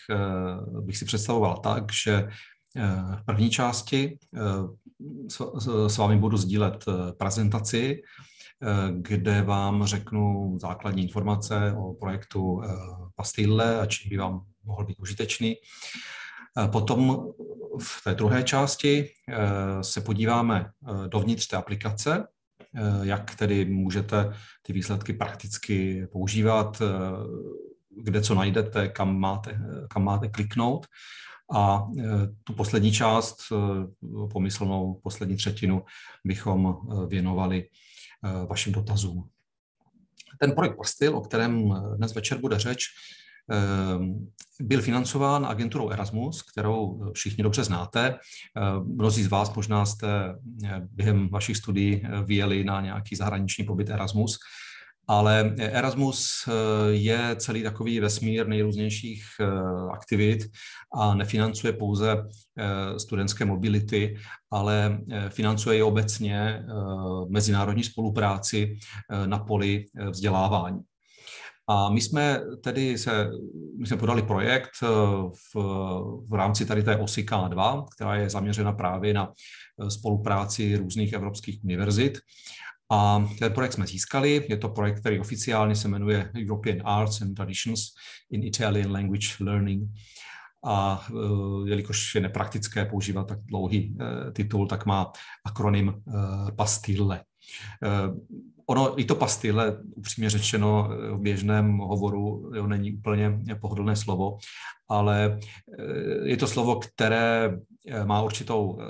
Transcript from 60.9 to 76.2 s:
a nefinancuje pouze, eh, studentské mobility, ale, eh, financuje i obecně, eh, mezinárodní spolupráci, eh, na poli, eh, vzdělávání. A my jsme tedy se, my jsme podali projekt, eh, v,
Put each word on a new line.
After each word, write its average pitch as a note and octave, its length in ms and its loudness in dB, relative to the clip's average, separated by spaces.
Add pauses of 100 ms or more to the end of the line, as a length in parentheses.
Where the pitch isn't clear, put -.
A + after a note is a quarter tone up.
a G#2 220 4
nefinancuje G#2+ 580 0
pouze, G#2+ 440 0 (400)
eh, G2 420 -4
studentské G2+ 460 -2
mobility, G#2 720 0 (340)
ale, G#2 480 2 (120)
eh, G2+ 180 -4
financuje G#2+ 480 2
i G#2+ 40 4
obecně, G#2 560 2
eh, G#2+ 260 -2 (640)
mezinárodní G#2 540 2
spolupráci, G#2 920 0 (340)
eh, G2 160 -2
na G#2 120 0
poli, G2+ 460 0 (120)
eh, G2+ 120 -4
vzdělávání. F#2+ 680 0 (920)
A G2+ 180 4
my A2 120 4
jsme C#3+ 400 2 (220)
tedy B2+ 340 0
se, G#2+ 320 0 (500)
my A#2 80 -6
jsme A#2+ 100 0
podali A2+ 240 2
projekt, A2 500 2 (120)
eh, A#2+ 40 2 (640)
v, - 20 -10 (720)